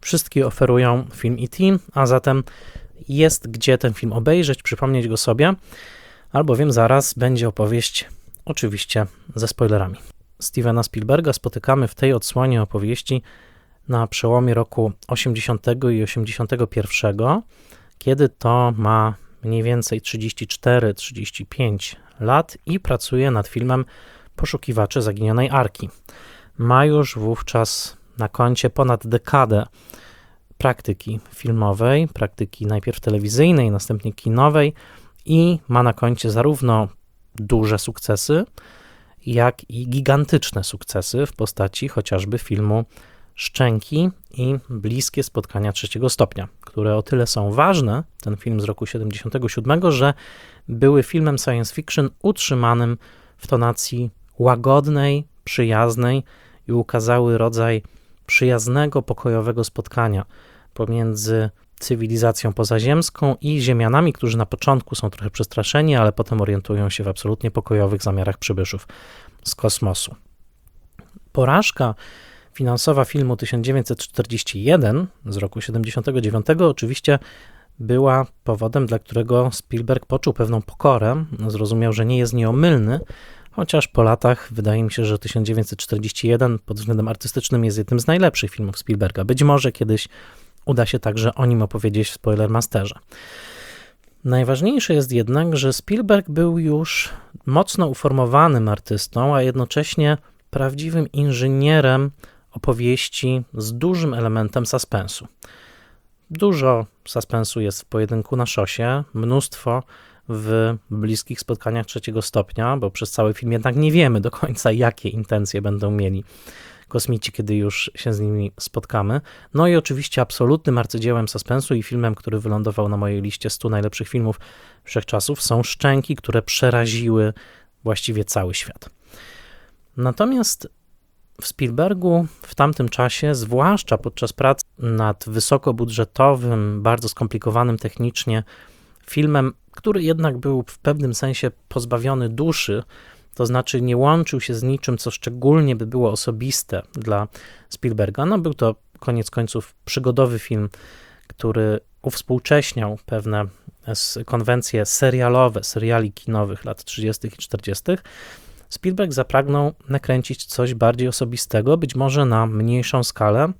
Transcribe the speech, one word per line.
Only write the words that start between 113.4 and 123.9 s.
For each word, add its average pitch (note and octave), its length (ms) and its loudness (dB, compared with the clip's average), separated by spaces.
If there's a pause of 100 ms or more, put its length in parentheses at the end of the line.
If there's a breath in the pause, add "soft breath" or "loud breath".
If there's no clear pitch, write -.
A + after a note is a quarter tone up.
jednak A#2 240 0
nie D3+ 160 2
wiemy C#3 300 4
do A#2 100 -2
końca, - 400 -2
jakie A#2 380 0
intencje G#2 520 -2
będą G2+ 300 -2
mieli G2 320 -2 (640 loud breath)
kosmici, A#2 440 -4
kiedy G#2+ 240 -4
już G2+ 400 -2
się - 180 -4
z G2+ 60 -4
nimi G#2 400 -2
spotkamy. A2 640 -4 (320 loud breath)
No D#3+ 140 4
i F3 80 4
oczywiście C#3+ 460 -2
absolutnym C3 560 2
arcydziełem A#2 500 -2
suspensu B2+ 480 -2
i A2+ 80 -2
filmem, A#2 320 -2
który A2 240 -6
wylądował G#2+ 500 -2
na G#2 80 -2
mojej G2+ 240 -2
liście G#2 280 -6
stu - 200 -6
najlepszych G#2 400 -2